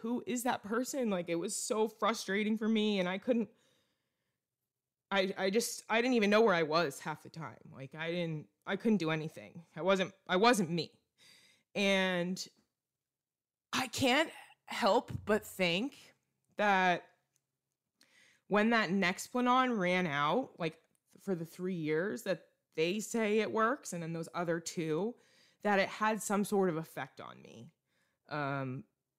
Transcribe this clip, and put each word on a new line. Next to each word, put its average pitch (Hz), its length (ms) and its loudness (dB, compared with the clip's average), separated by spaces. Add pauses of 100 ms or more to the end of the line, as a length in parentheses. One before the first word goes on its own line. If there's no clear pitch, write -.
Who 233 240 -4
is 233 180 -4
that 240 200 -2
person?" 240 460 -4
Like, 175 180 -2
it 170 80 0
was 190 200 -4
so 214 320 0
frustrating 214 720 -2
for 214 100 -2
me, 214 320 2
and 180 80 -2
I 185 100 -4
couldn't, 240 300 0 (1600)
I, 190 280 2
I 190 120 0
just, 226 380 -2
I 220 120 2
didn't 254 140 2
even 208 160 4
know 214 100 6
where 220 140 6
I 165 100 2
was 156 360 0
half 151 220 -10
the - 80 -20
time. 143 260 -14 (160)
Like, 131 220 -16
I 160 160 -6
didn't, 165 360 -4 (200)
I 190 100 -2
couldn't 214 220 4
do 165 120 0
anything. 156 520 -6 (140)
I 156 60 -8
wasn't, 185 300 2 (160)
I 175 80 2
wasn't 202 340 4
me. 170 200 -4 (840)
And 185 680 0 (1300)
I 254 160 -2
can't 277 420 2 (360)
help 226 460 2 (120)
but - 200 2
think 185 500 0 (640)
that 185 480 4 (1400)
when 208 220 4
that 220 200 2
Nexplanon 247 880 2
ran 180 280 2
out, 151 520 0
like, 165 180 -6 (460)
for 196 120 -4
the 165 100 -4
three 180 300 -6
years 170 480 -2
that 180 200 -4 (340)
they 175 240 0
say 220 380 0
it 214 140 0
works, 220 400 0
and 170 100 -6
then 165 100 -6
those 165 220 -6
other 170 260 -2
two, 170 540 -4 (480)
that 208 160 2
it 185 100 2
had 214 340 -2
some 202 220 0
sort 196 240 2
of 160 80 -2
effect 160 440 -10
on 62 220 -16
me. 117 260 -20 (600)
Um, 139 560 -6 (340)